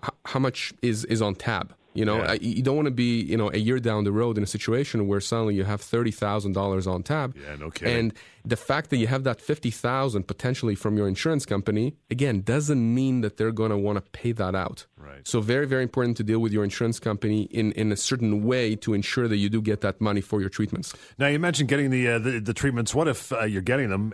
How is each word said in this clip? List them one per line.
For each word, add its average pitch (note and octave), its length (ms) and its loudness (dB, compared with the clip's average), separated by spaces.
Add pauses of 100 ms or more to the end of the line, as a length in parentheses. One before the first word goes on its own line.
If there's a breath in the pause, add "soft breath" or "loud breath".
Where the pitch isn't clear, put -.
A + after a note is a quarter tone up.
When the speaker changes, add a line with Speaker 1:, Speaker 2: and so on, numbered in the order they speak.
Speaker 1:
h-, - 80 -6 (140)
how - 140 -2
much - 420 -2
is, A2+ 240 0
is A2 160 0
on G#2 140 0
tab. G2 400 -4 (200)
You A2 100 0
know, G#2+ 140 2
Speaker 2:
Yeah. G2+ 140 0
Speaker 1:
uh, A2 80 2
you A2 220 0
don't C3+ 140 2
wanna D3 160 0
be, A#2+ 300 2
you F#2 140 0
know, G#2+ 140 2
a E2+ 60 0
year A#2 240 2
down A2 240 0
the G2+ 80 2
road A2+ 260 2
in G#2 60 2
a - 20 0
situation A2+ 600 0
where G2+ 120 2
suddenly A2 360 0
you F#2+ 80 2
have G#2 160 -2
thirty A#2 320 0
thousand G2+ 400 -2
dollars F#2+ 340 0
on F#2 160 -2
tab. C#3 320 -4
Speaker 2:
Yeah, D2 220 -14
no D2+ 140 -10
kidding. - 280 -2
Speaker 1:
And A2+ 160 0 (300 loud breath)
the A2+ 120 -2
fact C#3+ 340 -2
that C3+ 80 2
you A2+ 100 2
have C3+ 160 0
that B2 160 -2
fifty C3 320 -2
thousand B2 560 -2
potentially A#2 480 -2
from G#2+ 200 0
your G#2 120 2
insurance C#3+ 360 0
company, G#2+ 520 0 (120)
again, B2 340 0
doesn't B2+ 520 2
mean B2+ 280 2
that G#2 140 -2
they're A2 140 0 (120)
gonna G#2+ 160 2
wanna G2+ 240 0 (100)
pay - 200 -2
that G2 220 -2
out. - 320 -4 (100)
Speaker 2:
Right. C#2+ 300 -18
Speaker 1:
So A#2+ 140 0
very, B2 260 2
very C3 160 0
important A#2+ 360 0
to A#2 40 0
deal A2 160 2
with A2+ 140 0
your G#2+ 100 2
insurance A2+ 380 0
company G#2+ 440 0
in, A2 280 0
in G#2+ 180 0
a G2+ 60 0
certain G#2+ 480 0
way A#2 320 2
to A2 180 -2
ensure A#2 320 0
that A2 120 2
you G2+ 100 2
do A2 120 0
get G#2+ 200 0
that G2 200 -2
money G#2 200 2
for G#2 200 -2
your F#2+ 100 -2
treatments. - 440 -4 (240 loud breath)
Speaker 2:
Now, C#3 80 2
you D3 140 2
mentioned D3+ 280 2
getting C#3+ 220 2
the, B2+ 160 2
uh, A#2 140 2
the, A#2+ 180 0
the G#2+ 160 -2
treatments. A#2+ 400 0
What D#3 140 2
if, - 240 -4
uh, A2+ 120 -2
you're G2+ 180 -2
getting B2 260 0
them G2+ 260 -2